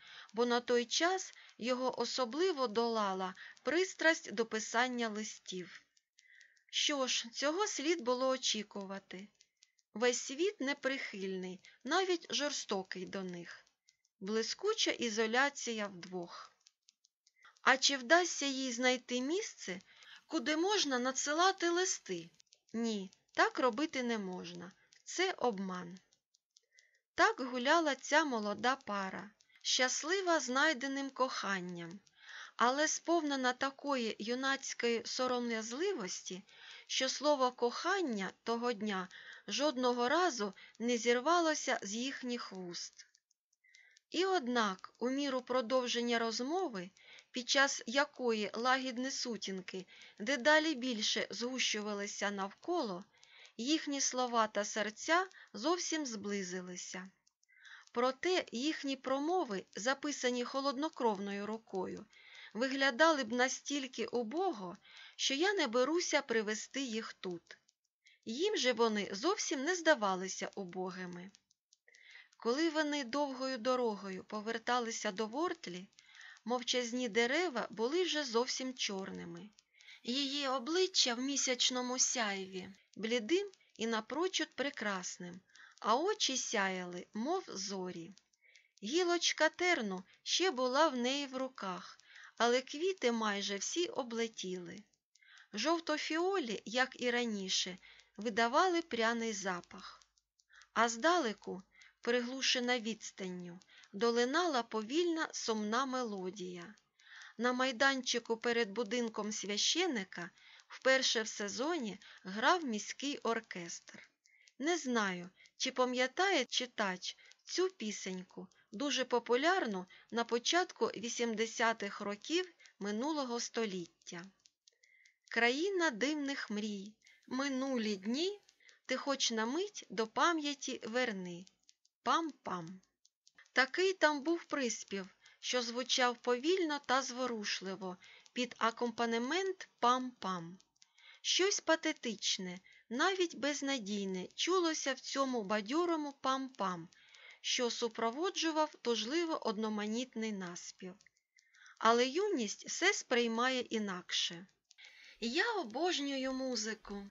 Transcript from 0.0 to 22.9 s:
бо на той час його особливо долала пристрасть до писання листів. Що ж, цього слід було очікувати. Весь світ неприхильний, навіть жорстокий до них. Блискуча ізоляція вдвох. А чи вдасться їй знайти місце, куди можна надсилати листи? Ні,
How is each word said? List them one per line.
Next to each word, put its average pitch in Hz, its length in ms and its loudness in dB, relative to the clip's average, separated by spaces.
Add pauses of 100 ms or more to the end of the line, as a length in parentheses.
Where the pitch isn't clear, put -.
бо 233 140 2
на 240 140 4
той 240 240 4
час 359 500 0 (240)
його 247 420 0
особливо 262 680 0
долала 208 680 0 (280)
пристрасть 320 720 2
до 220 140 0
писання 233 640 0
листів. 208 760 -8 (880)
Що 277 360 2
ж, 233 260 -2
цього 320 340 0
слід 330 340 0
було 247 280 2
очікувати. 202 1000 -4 (680)
Весь 240 240 4
світ 330 420 0
неприхильний, 196 1000 -4 (240)
навіть 349 500 0
жорстокий 202 720 -4
до 196 160 -8
них. 175 440 -10 (540)
Блискуча 226 720 0
ізоляція 226 960 0
вдвох. 180 680 -10 (1120)
А 262 140 8
чи 277 200 4
вдасться 294 500 4
їй 262 260 -2
знайти 247 480 2
місце, 262 600 -4 (460)
куди 285 300 -2
можна 320 420 2
надсилати 320 680 2
листи? 339 640 -2 (420)
Ні, 220 380 -2 (220)